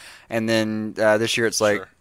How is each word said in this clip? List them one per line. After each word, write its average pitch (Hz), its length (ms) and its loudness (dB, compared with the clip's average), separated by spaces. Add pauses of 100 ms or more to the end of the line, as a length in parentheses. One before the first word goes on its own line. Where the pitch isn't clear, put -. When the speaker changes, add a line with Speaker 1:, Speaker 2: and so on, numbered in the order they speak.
(300)
Speaker 1:
And 113 180 -2
then, 110 500 -2
uh, 107 200 4
this 113 180 -2
year 117 100 0
it's, 101 140 -2
like, 104 180 2
Speaker 2:
Sure. 95 100 -14 (120)